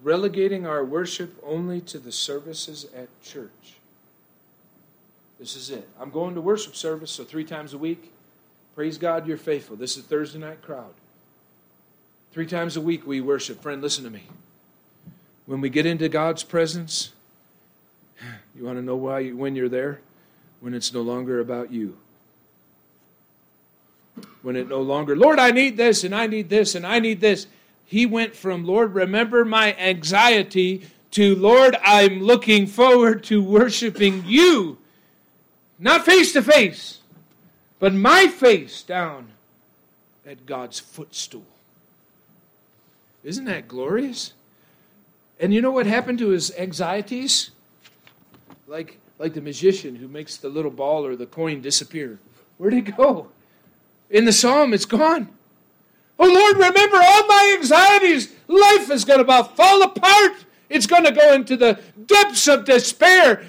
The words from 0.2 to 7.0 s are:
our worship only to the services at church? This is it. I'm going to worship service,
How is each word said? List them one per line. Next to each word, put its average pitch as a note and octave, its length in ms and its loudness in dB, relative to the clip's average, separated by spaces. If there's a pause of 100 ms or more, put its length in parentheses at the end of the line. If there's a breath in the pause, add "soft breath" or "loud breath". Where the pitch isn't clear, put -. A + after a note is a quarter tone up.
our D3+ 180 -8
worship E3+ 600 -12
only F3 380 -10
to F3 160 -20
the B2 140 -20
services D3 760 -14 (100)
at B2+ 120 -20 (140)
church? - 560 -20 (1600)
This A#2+ 160 -20
is C3 160 -20
it. A2+ 160 -18 (120)
I'm C3+ 120 -20
going F3 240 -10
to E3+ 60 -12
worship G#3 340 -6
service, D#3+ 340 -12